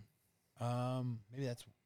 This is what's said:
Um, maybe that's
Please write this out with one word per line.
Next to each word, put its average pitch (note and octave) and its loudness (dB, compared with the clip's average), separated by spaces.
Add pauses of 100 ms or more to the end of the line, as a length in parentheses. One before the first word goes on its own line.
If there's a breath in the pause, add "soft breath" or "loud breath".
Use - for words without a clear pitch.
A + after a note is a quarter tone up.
(600)
Um, B2 2 (120)
maybe C3+ 0
that's A#2+ -2 (220)